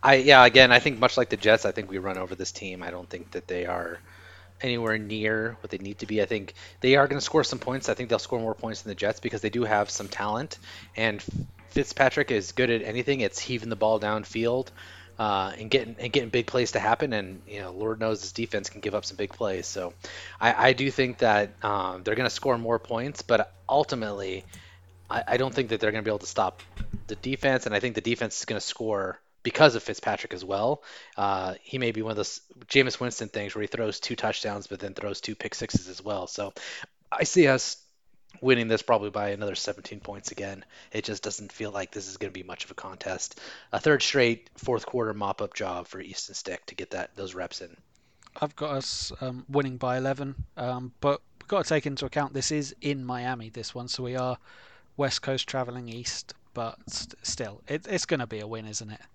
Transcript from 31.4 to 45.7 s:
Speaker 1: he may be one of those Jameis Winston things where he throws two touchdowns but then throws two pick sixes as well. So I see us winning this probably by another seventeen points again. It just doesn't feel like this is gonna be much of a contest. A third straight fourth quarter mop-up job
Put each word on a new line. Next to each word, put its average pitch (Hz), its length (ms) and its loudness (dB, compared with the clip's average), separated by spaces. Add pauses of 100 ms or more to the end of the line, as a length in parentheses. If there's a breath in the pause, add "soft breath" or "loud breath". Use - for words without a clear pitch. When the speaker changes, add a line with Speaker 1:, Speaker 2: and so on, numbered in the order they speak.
Speaker 1:
he - 160 -10
may 120 140 0
be 110 100 -4
one 110 100 -4
of 104 60 -4
those - 240 -4 (260)
Jameis 127 320 4
Winston 120 280 -6
things 101 260 -6
where 107 80 -6
he 104 60 -4
throws 107 320 -4
two - 160 -6
touchdowns 104 520 -4
but 98 120 -10
then 98 140 -8
throws 101 260 -6
two 107 160 -8
pick - 200 -10
sixes 95 340 -2
as 90 120 -14
well. 98 260 -6
So 101 260 -8 (580 loud breath)
I - 120 0
see 160 240 8
us 131 300 2 (640)
winning 123 280 4
this 113 140 4
probably 104 280 2
by 104 200 -2
another 101 260 -4
seventeen 101 440 -8
points 101 320 -12
again. 98 320 -10 (280 loud breath)
It 107 120 -4
just 104 200 -6
doesn't 104 280 -8
feel 104 200 -8
like 98 200 -6
this 98 160 -10
is 98 100 -14
gonna 98 140 -6
be 92 120 -12
much 90 200 -12
of - 80 -14
a - 40 -14
contest. - 640 -10 (340 loud breath)
A 101 60 0
third 151 220 4
straight 120 540 2
fourth 120 300 -2
quarter 113 280 -4
mop-up 101 400 -4
job 90 340 -6